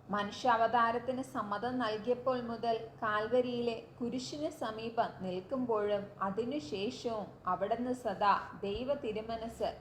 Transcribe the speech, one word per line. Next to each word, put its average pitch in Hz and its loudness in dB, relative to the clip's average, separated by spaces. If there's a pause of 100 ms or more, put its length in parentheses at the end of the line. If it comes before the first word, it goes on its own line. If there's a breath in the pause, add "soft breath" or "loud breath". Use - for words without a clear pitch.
മനുഷ്യാവതാരത്തിന് 233 2
സമ്മതം 226 -2
നൽകിയപ്പോൾ 240 2
മുതൽ 226 -2 (140)
കാൽവരിയിലെ 233 2 (180)
കുരിശിന് 262 -4
സമീപം 226 -2 (120)
നിൽക്കുമ്പോഴും 208 0 (180)
അതിനുശേഷവും 220 -2 (200)
അവിടുന്ന് 220 4
സദാ 202 2
ദൈവ 226 0
തിരുമനസ് 220 -4